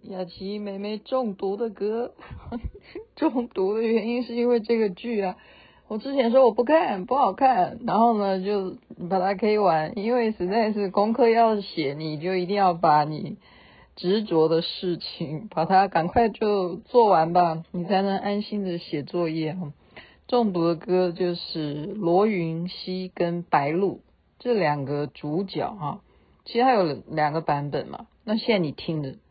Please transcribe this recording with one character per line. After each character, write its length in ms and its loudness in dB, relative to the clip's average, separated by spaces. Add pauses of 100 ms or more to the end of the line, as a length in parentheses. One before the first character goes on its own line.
(180)
雅 60 -6
琪 340 -10
妹 200 -8
妹 200 -6
中 380 -4
毒 200 -4
的 140 -4
歌， 420 -6 (500)
<laughs> 520 -14
中 320 0
毒 300 -2
的 80 0
原 240 0
因 160 -2
是 100 -10
因 140 2
为 100 4
这 180 0
个 140 2
剧 300 -4
啊。 160 -2 (500)
我 100 -6
之 160 -6
前 200 2
说 120 8
我 60 8
不 140 0
看， 420 2
不 80 -2
好 180 4
看， 540 2
然 140 2
后 180 6
呢， 240 0
就 360 -2 (300)
把 120 2
它 140 0
K 260 2
完， 360 2
因 200 0
为 160 2
实 160 -4
在 240 2
是 180 -2
功 220 2
课 160 4
要 320 4
写， 340 -4
你 240 -6
就 160 -4
一 120 -2
定 100 -2
要 180 4
把 300 4
你 340 -6 (560)
执 300 -2
着 240 2
的 120 2
事 380 -6
情， 560 -10
把 120 0
它 200 4
赶 220 0
快 200 4
就 500 -2
做 260 4
完 280 4
吧， 380 2
你 140 -6
才 180 2
能 160 0
安 240 -2
心 220 -6
的 140 -4
写 260 -6
作 240 -2
业 260 -4
哈。 180 -8 (540)
中 260 2
毒 140 0
的 80 2
歌 380 0
就 240 -2
是 580 -8
罗 320 2
云 420 -2
熙 460 -8
跟 300 -2
白 260 0
鹿 300 -2 (400)
这 120 -2
两 320 0
个 220 -4
主 380 -6
角 280 -6
哈， 280 -8 (440)
其 100 -14
实 100 4
还 80 6
有 340 0
两 260 -2
个 80 -2
版 300 -2
本 160 -4
嘛。 220 -14 (160)
那 120 -2
现 120 -2
在 100 4
你 140 0
听 280 -6
的 160 -8 (140)